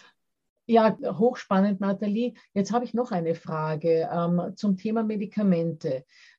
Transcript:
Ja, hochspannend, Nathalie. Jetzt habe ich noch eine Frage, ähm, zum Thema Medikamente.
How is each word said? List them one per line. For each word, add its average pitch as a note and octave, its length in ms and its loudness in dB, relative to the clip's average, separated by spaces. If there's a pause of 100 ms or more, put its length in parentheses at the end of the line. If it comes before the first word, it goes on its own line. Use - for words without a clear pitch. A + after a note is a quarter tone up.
(680)
Ja, A3 280 6 (220)
hochspannend, G3 640 2
Nathalie. G#3 540 -2 (180)
Jetzt G3+ 180 -2
habe B3 140 0
ich A#3+ 80 -12
noch A#3 180 -2
eine E3 240 -2
Frage, D#3+ 800 -2
ähm, F3 420 0
zum G3 220 0
Thema A3 260 -2
Medikamente. E3+ 1000 -2 (340)